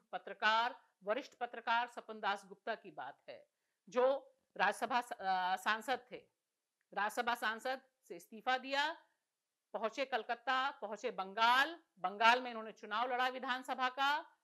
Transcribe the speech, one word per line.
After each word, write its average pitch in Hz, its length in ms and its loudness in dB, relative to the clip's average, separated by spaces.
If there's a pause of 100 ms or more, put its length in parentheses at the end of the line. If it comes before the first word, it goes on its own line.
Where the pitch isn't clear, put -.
(120)
पत्रकार, 220 640 2 (280)
वरिष्ठ 214 300 -2
पत्रकार 240 520 0
सपन 220 340 -12
दास 202 280 -2
गुप्ता 214 260 -8
की 202 160 -12
बात 139 380 -12
है, 123 180 -18 (420)
जो 254 460 2 (220)
राज्यसभा 220 440 2
स-, - 120 -8
अ, 185 440 0
सांसद 226 440 0 (120)
थे। 170 40 -10 (800)
राज्यसभा 226 400 0
सांसद 240 460 -2 (280)
से 185 80 -12
इस्तीफा 226 420 -2
दिया, 277 380 -2 (760)
पहुंचे 220 320 -4
कलकत्ता, 262 680 -2
पहुंचे 220 400 -8
बंगाल। 226 640 2 (240)
बंगाल 226 440 4
में 247 80 -8
इन्होंने 220 220 -8
चुनाव 226 400 -4
लड़ा 247 160 2
विधानसभा 254 600 -2
का, 277 360 0 (200)